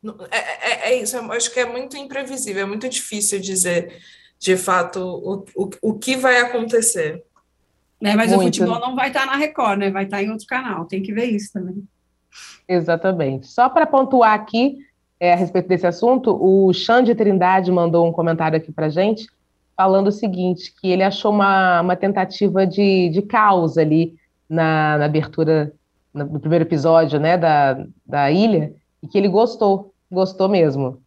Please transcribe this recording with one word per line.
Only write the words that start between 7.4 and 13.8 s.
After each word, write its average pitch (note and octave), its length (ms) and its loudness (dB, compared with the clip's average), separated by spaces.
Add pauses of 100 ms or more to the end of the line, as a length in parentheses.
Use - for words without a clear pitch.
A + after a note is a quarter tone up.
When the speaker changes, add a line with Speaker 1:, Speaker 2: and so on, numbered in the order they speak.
Speaker 2:
É, G#3 140 0
mas A3 160 2
Speaker 3:
Muito. F#3+ 80 6
Speaker 2:
o F#3 60 2
futebol F#3 340 0
não B3+ 160 -6
vai C#4 160 -2
tá C4+ 140 -2
na C4 100 -4
Record, C#4+ 420 -2
né? G3 140 -2
Vai G3 140 -4
tá G3 180 -6
em G#3+ 80 -6
outro A3 160 -12
canal, A3+ 380 -6
tem F#3+ 180 -8
que G#3 80 -8
ver A3+ 140 -4
isso G#3 260 -4
também. F#3 320 -10 (800)
Speaker 3:
Exatamente. E3 840 -2
Só A#3+ 200 2
pra D#4 180 2